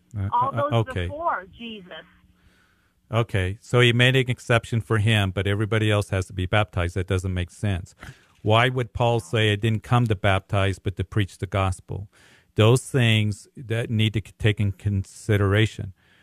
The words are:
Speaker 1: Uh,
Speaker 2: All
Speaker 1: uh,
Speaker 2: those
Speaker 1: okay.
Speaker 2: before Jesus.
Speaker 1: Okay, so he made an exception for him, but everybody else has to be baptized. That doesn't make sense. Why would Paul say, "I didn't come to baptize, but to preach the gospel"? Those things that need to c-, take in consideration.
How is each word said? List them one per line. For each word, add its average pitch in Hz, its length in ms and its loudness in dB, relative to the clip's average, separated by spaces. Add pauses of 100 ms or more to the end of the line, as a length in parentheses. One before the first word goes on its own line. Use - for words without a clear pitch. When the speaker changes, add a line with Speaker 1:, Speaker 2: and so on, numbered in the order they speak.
(160)
Speaker 1:
Uh, 98 180 -4
Speaker 2:
All 147 160 0
Speaker 1:
uh, - 120 -2
Speaker 2:
those - 120 -2 (140)
Speaker 1:
okay. 92 200 -6
Speaker 2:
before 233 380 -6 (120)
Jesus. 196 460 -16 (1080)
Speaker 1:
Okay, 101 500 -2
so - 180 0
he 123 140 6
made 123 220 4
an 127 140 0
exception 117 520 -2
for 113 180 0
him, 104 320 2
but 95 160 -2
everybody 107 420 0
else 104 200 0
has 95 180 -2
to - 60 -20
be 92 120 -4
baptized. 92 500 -2
That 92 120 -4
doesn't 92 260 -2
make 90 160 -4
sense. 95 460 -6 (480)
Why 113 260 4
would 127 240 -4
Paul 117 260 2
say, 110 320 0
"I 104 40 2
didn't 110 280 -2
come 120 240 2
to 110 80 0
baptize, 95 640 0
but 95 180 -6
to 95 60 -4
preach - 340 -4
the - 100 -10
gospel"? 95 640 -4 (460)
Those 113 340 4
things 110 640 2
that 113 340 -6
need 110 240 2
to 107 120 -2
c-, - 140 -20
take 107 200 2
in 101 140 0
consideration. 101 1200 -2 (280)